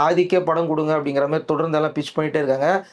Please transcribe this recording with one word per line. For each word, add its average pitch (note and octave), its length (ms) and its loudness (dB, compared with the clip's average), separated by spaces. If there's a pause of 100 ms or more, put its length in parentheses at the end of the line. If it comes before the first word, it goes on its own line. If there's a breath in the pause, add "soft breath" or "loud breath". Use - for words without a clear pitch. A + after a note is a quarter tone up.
ஆதிக்கே F3 420 2
படம் E3 240 0
கொடுங்க" D#3 260 0
அப்படிங்கிற C#3+ 320 0
மாதிரி D#3 180 -2
தொடர்ந்து D#3 340 -2
எல்லாம் D3+ 140 0
பிட்ச் D3+ 220 -6
பண்ணிட்டே D#3 260 -2
இருக்காங்க. C#3 300 0 (220 loud breath)